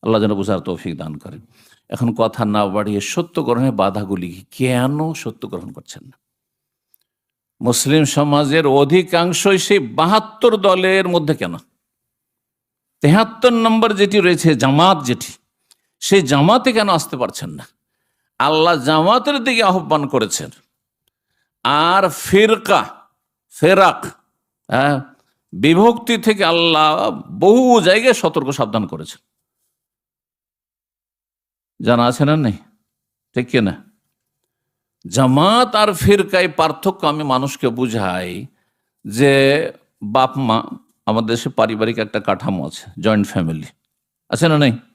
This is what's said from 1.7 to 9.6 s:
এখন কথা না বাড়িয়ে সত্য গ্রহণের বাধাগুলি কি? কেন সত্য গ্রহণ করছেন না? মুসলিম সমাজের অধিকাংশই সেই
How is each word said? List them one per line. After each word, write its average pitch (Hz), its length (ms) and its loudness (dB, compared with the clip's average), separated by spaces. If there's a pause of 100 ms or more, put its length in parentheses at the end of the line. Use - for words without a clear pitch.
এখন 117 260 -4
কথা 113 300 -2
না 104 220 0
বাড়িয়ে 101 340 -4
সত্য 170 440 -6
গ্রহণের 123 280 0
বাধাগুলি 98 600 -4
কি? 90 180 -20
কেন 131 640 -2
সত্য 113 360 -12
গ্রহণ - 240 -12
করছেন - 320 -20
না? 135 140 -20 (1400)
মুসলিম 135 420 0
সমাজের 147 600 0
অধিকাংশই 170 920 2
সেই 202 200 0